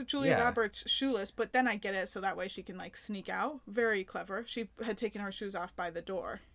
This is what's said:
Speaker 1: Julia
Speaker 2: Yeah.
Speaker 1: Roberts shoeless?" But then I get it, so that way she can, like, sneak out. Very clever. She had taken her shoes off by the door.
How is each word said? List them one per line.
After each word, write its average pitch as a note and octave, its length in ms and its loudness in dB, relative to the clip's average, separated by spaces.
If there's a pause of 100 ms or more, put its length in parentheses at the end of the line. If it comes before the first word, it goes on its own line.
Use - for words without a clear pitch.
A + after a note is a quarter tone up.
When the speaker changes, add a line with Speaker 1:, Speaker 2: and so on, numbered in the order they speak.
Speaker 1:
Julia C#4 260 4
Speaker 2:
Yeah. - 120 6
Speaker 1:
Roberts A#3 460 2
shoeless?" A3+ 420 2
But - 200 -2
then B3+ 160 6
I A3 100 2
get G3 180 -2
it, F#3+ 140 0
so G3 120 -6
that F#3+ 160 0
way F3+ 120 -2
she F#3+ 140 -8
can, F#3 140 -10
like, F3+ 180 -10
sneak G3 320 -6
out. G#3+ 380 -2
Very G#3+ 380 4
clever. F#3+ 420 -6
She A3+ 240 -4 (140)
had A3 140 0
taken G#3+ 240 -2
her G3+ 100 -4
shoes G3 240 -6
off F3+ 200 -4
by F3+ 140 -2
the E3+ 120 -6
door. F3 400 -4 (140)